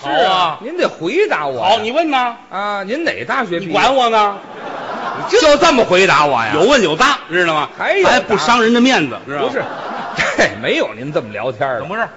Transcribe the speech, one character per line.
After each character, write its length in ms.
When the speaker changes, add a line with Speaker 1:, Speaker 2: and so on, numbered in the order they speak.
Speaker 1:
是 60
啊， 180
Speaker 2:
好 60
啊。 300
Speaker 1:
您 120
得 140
回 380
答 180
我 180
呀。 60
Speaker 2:
好， 80
你 140
问 180
呢？ 260
Speaker 1:
啊， 320
您 220
哪 220
大 200
学 140
毕 60
业？ 20
Speaker 2:
你 40
管 240
我 140
呢？ 260
Speaker 1:
就 280
这 160
么 120
回 220
答 180
我 180
呀？ 120
Speaker 2:
有 60
问 200
有 140
答， 240
知 160
道 80
吗？ 240
Speaker 1:
还 200
有 60
答？ 100
Speaker 2:
还 60
不 180
伤 260
人 100
的 80
面 260
子， 80
知 80
道 80
吗？ 40
Speaker 1:
不 60
是， 100
<laughs> 60
这 120
没 180
有 180
您 180
这 80
么 100
聊 200
天 180
儿 60
的。 60
Speaker 2:
怎 60
么 80
回 60
事？ 160